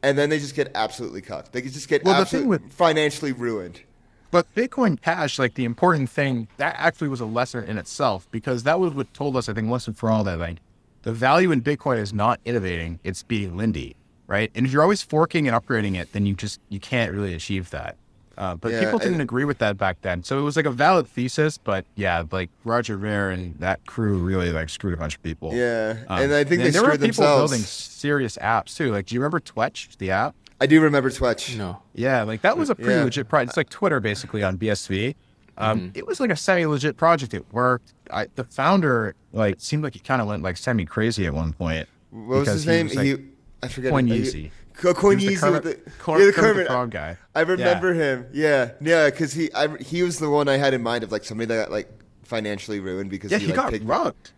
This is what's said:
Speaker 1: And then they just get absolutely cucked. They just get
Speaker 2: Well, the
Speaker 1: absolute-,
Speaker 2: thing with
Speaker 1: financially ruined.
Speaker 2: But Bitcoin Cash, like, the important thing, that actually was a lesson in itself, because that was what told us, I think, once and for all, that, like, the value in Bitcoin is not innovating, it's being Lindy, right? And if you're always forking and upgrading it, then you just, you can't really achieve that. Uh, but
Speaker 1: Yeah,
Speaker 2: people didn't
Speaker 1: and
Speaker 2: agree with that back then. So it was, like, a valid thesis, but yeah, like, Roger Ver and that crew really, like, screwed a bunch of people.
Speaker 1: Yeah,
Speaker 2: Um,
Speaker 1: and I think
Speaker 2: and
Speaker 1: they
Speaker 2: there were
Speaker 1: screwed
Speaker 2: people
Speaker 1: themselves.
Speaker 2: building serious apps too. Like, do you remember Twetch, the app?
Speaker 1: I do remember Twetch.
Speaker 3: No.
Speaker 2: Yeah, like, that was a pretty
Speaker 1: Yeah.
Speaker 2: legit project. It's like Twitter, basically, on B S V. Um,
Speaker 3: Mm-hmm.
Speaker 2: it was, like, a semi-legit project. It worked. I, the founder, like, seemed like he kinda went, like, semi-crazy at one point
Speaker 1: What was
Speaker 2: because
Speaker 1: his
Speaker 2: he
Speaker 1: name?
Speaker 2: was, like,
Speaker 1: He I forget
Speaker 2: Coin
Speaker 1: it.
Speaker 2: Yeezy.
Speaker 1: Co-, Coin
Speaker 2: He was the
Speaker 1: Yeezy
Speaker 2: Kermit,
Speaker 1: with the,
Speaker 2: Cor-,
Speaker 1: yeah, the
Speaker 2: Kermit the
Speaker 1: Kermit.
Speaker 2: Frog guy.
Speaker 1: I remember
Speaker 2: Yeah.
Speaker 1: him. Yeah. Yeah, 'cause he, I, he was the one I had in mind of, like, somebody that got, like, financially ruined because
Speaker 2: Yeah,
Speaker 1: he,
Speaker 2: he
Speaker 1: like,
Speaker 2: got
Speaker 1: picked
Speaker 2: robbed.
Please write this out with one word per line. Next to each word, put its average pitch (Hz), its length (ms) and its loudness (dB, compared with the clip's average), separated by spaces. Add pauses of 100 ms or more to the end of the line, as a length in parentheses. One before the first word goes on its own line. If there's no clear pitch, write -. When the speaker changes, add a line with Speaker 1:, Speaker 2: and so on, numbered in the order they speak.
Speaker 1:
And 139 160 2
then 147 140 2
they 156 80 0
just 135 160 -10
get 135 180 -2
absolutely 107 480 -4
cucked. - 300 -12
They 123 100 -6
just 135 280 -12
get 143 160 2
Speaker 2:
Well, 190 100 6
the - 60 4
Speaker 1:
absolute-, 226 220 0
Speaker 2:
thing 269 60 0
with 156 240 -2
Speaker 1:
financially 151 600 2
ruined. 110 480 -6 (500)
Speaker 2:
But 175 240 2
Bitcoin 233 460 0
Cash, 165 380 -2
like, 123 140 2
the 131 120 -4
important 139 440 2
thing, 127 380 -2 (100)
that 151 200 -2
actually 165 320 0
was 127 120 -6
a 117 40 -6
lesson 120 400 -4
in 110 120 -6
itself, 101 540 -2
because 117 320 -4
that 156 180 2
was 175 120 0
what 135 200 -6
told 143 240 -4
us, 120 100 -4
I 110 60 -6
think, 110 160 -2
once 120 180 -2
and 110 100 -8
for 113 120 0
all, 110 160 4
that, 90 140 -4
like, 85 180 -6 (460)
the 113 100 -4
value 147 380 4
in 135 100 2
Bitcoin 135 380 -2
is 101 140 -4
not 110 300 2
innovating, 87 640 -4
it's 95 180 -8
being 101 320 -4
Lindy, 104 400 -4 (320)
right? 104 260 -2
And 117 120 0
if 131 80 -2
you're 147 80 4
always 190 200 4
forking 156 460 0
and 117 80 2
upgrading 107 400 0
it, 90 160 -6
then 104 140 0
you 101 80 2
just, 98 340 -8
you 95 140 -10
can't 113 320 -2
really 98 200 -4
achieve 90 360 -6
that. - 260 -10 (420)
Uh, 92 180 -6
but 113 180 -4
Speaker 1:
Yeah, 113 100 0
Speaker 2:
people 110 160 2
didn't 185 140 0
Speaker 1:
and 165 80 -2
Speaker 2:
agree 127 240 -2
with 143 140 -4
that 104 180 0
back 95 240 -2
then. 87 200 -4
So 135 160 -4
it 139 40 0
was, 147 160 -2
like, 160 80 2
a 147 60 0
valid 147 360 4
thesis, 151 500 -2
but 98 280 -2 (100)
yeah, 87 360 0
like, 92 180 -4 (160)
Roger 113 320 0
Ver 101 340 -2
and 90 280 -6
that 90 260 -2
crew 104 320 0
really, 90 340 0
like, 80 160 -2
screwed 87 280 -6
a - 20 -8
bunch 78 180 -6
of - 80 -20
people. 80 300 -8
Speaker 1:
Yeah, 117 420 -2 (140)
Speaker 2:
Um, 92 140 0
Speaker 1:
and 139 100 2
I 147 100 4
think 143 160 2
Speaker 2:
and 123 80 4
Speaker 1:
they - 40 4
Speaker 2:
there 175 100 4
were 240 80 6
Speaker 1:
screwed 294 100 2 (120)
Speaker 2:
people - 120 2
Speaker 1:
themselves. 147 280 4
Speaker 2:
building 113 140 0
serious 139 760 -4
apps 110 340 -2
too. 139 160 -2
Like, 101 140 -2
do 117 100 -8
you 123 60 0
remember 156 180 0
Twetch, - 600 -6
the 95 120 -4
app? 107 240 0 (240)
Speaker 1:
I 135 80 4
do 156 120 10
remember 143 300 4
Twetch. 123 480 -2
Speaker 3:
No. 95 240 -6 (120)
Speaker 2:
Yeah, 123 300 0
like, 110 200 -4
that 226 140 4
was 311 120 -2
a 226 60 2
pretty 127 180 0
Speaker 1:
Yeah. 123 100 4
Speaker 2:
legit 123 240 -2
project. 127 240 2
It's - 60 -2
like 156 120 -2
Twitter, 165 300 0
basically, 104 420 -4
on 95 140 0
B 107 140 -2
S - 180 -2
V. 104 260 -2 (440)
Um, 107 220 0
Speaker 3:
Mm-hmm. 90 160 -10
Speaker 2:
it - 120 -10
was, 370 140 -4
like, 247 80 0
a 180 80 0
semi-legit 151 580 0
project. 160 380 2
It 101 200 -8
worked. 123 400 0 (160)
I, - 260 -4
the 127 100 -6
founder, 135 680 2 (180)
like, 101 260 2
seemed 151 240 -4
like 143 120 -6
he - 40 -18
kinda 131 240 0
went, 104 200 -4
like, 90 120 -4
semi-crazy 107 680 -2
at 78 80 -2
one 80 180 -2
point 80 380 -4 (200)
Speaker 1:
What 110 160 -16
was 127 160 0
Speaker 2:
because 127 120 0
Speaker 1:
his 156 100 -2
Speaker 2:
he 156 60 -2
Speaker 1:
name? 165 180 2
Speaker 2:
was, - 80 -4
like, 131 100 0
Speaker 1:
He 139 120 0 (460)
I 127 40 -8
forget 127 240 -4
Speaker 2:
Coin 135 180 2
Speaker 1:
it. 113 120 0
Speaker 2:
Yeezy. 80 300 -6 (220)
Speaker 1:
Co-, 180 200 2
Coin 196 240 4
Speaker 2:
He 196 120 2
was 190 120 0
the 156 60 4
Speaker 1:
Yeezy - 40 6
Speaker 2:
Kermit, 147 120 2
Speaker 1:
with 156 220 -6
the, - 60 -20
Speaker 2:
Cor-, 160 280 0
Speaker 1:
yeah, 196 60 10
the 202 80 8
Speaker 2:
Kermit 214 140 6
the 220 60 6
Speaker 1:
Kermit. 185 140 0
Speaker 2:
Frog 123 240 -2
guy. 82 260 -8 (160)
Speaker 1:
I 151 80 2
remember 180 520 2
Speaker 2:
Yeah. 165 80 0
Speaker 1:
him. 131 320 -2
Yeah. 135 380 2 (100)
Yeah, 156 280 6
'cause 135 240 -4
he, 160 200 -2
I, 147 240 0
he 170 260 -2
was 175 160 -2
the 151 100 -2
one 147 200 4
I 135 80 4
had 139 160 4
in 123 100 -2
mind 117 200 -2
of, 95 80 -8
like, 107 120 -4
somebody 113 240 -6
that 117 80 0
got, 110 160 -2
like, 101 180 -4 (340)
financially 104 560 -6
ruined 95 300 -6
because 98 220 -6
Speaker 2:
Yeah, 202 60 0
Speaker 1:
he, 202 100 -2
Speaker 2:
he 165 60 -2
Speaker 1:
like, - 80 0
Speaker 2:
got 277 100 -2
Speaker 1:
picked 107 140 -4
Speaker 2:
robbed. - 520 -2